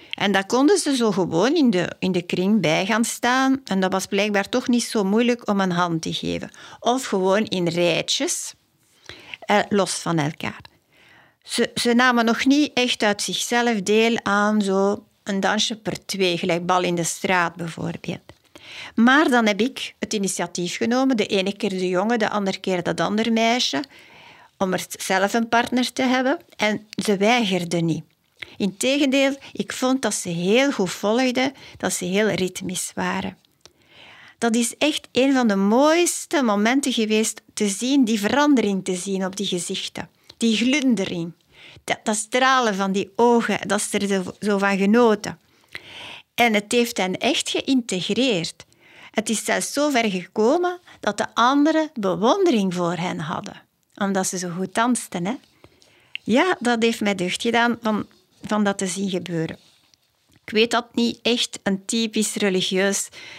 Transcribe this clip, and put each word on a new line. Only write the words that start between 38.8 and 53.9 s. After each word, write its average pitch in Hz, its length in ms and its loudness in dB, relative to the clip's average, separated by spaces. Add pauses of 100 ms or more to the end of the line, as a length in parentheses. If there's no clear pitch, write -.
te 185 100 -4
zien 190 300 -4
op 185 100 -8
die 202 120 -4
gezichten. - 640 -6 (280)
Die 226 180 2
glundering, 196 800 0 (500)
dat, - 200 -2
dat 220 120 0
stralen 247 600 2
van 196 160 0
die 190 240 -2
ogen, 233 520 2
dat 202 140 0
ze - 160 -4
er 196 100 -2
zo, 196 160 0 (160)
zo 202 180 0
van 196 200 2
genoten. 208 640 2 (960)
En 233 180 4
het 208 180 0
heeft 240 260 2
hen 185 200 -2
echt - 320 -2
geïntegreerd. 220 1160 -2 (460)
Het 214 180 -2
is 220 160 -2
zelfs 190 280 -2
zo 294 160 0
ver 233 220 0
gekomen 277 680 0 (200)
dat 208 180 -4
de 220 160 -2
anderen 294 600 2
bewondering 208 800 2
voor 175 220 -2
hen 180 240 -6
hadden, - 420 -10 (340)